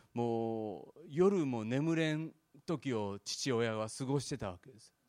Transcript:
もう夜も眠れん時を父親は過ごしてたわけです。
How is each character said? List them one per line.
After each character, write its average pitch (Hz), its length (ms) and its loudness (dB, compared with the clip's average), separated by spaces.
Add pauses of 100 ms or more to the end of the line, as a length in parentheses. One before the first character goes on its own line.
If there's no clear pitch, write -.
(140)
も 113 840 -2
う - 120 -20
夜 180 400 4
も 117 180 0
眠 143 300 2
れ 156 180 2
ん 156 220 -4 (320)
時 139 260 -2
を 101 320 -2
父 - 260 -2
親 113 240 2
は 110 140 -2
過 - 160 -8
ご 139 140 2
し 127 100 -4
て 135 80 -4
た 101 140 -4
わ 87 80 -10
け - 120 -20
で - 80 -20
す。 - 140 -20 (160)